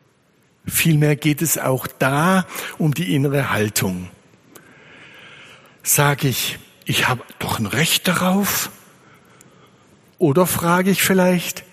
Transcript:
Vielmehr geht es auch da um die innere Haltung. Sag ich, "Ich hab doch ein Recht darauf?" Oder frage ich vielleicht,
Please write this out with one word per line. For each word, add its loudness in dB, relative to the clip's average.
Vielmehr 2
geht 0
es 0
auch -2
da 0
um 0
die -2
innere 0
Haltung. -2
Sag 0
ich, -2
"Ich -2
hab -6
doch -6
ein -2
Recht 0
darauf?" 0
Oder 4
frage 0
ich 2
vielleicht, 0